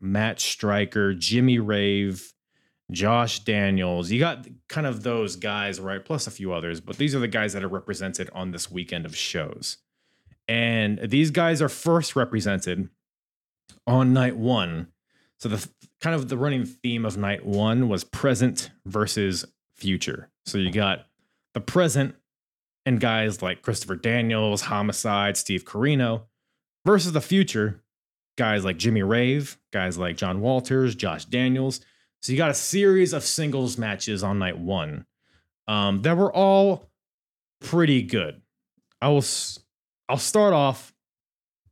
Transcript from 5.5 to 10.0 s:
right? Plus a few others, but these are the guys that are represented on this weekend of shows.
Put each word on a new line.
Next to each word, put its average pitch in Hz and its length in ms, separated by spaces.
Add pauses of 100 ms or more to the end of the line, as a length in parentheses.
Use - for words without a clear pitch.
right? 95 240
Plus 151 240
a 104 40
few 95 220
others, 82 280
but - 160
these 139 180
are 135 40
the 120 80
guys 107 260
that 98 100
are 95 60
represented 92 640
on 92 180
this 85 180
weekend 87 360
of - 100
shows. - 640 (680)